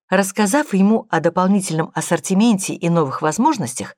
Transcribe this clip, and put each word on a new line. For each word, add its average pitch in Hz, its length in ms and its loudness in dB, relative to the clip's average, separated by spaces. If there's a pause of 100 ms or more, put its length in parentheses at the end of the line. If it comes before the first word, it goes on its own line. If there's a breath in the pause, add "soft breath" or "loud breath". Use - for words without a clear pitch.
рассказав 202 680 0
ему 202 360 2
о 160 100 0
дополнительном 175 720 0
ассортименте 190 800 0
и 170 140 -4
новых 165 340 0
возможностях 156 760 -2